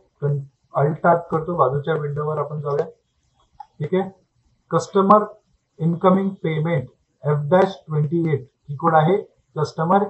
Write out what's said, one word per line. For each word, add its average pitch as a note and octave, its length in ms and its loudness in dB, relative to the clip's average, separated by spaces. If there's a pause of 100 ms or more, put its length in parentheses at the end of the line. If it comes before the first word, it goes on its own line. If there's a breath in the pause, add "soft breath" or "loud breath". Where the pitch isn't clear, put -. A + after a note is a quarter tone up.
(220)
कन-, C#3+ 180 -2 (360)
अल्ट D3+ 280 0
टॅप E3+ 260 2
करतो, E3 260 -4
बाजूच्या C#3+ 380 0
विंडोवर D3 440 -4
आपण D3+ 240 -6
जाऊया. C#3+ 240 -4 (920)
ठीक D3 160 -4
आहे, F#3+ 140 -2 (640)
कस्टमर G3 540 4 (520)
इनकमिंग F#3 520 2
पेमेंट D#3+ 600 -4 (360)
एफ D3 120 0 (120)
डॅश F#3+ 380 2
ट्वेंटी D#3 460 -2
एट, B2 140 -4 (220)
ही C#3+ 60 -8
कोड D#3+ 200 2
आहे E3 220 4 (400)
कस्टमर E3+ 520 0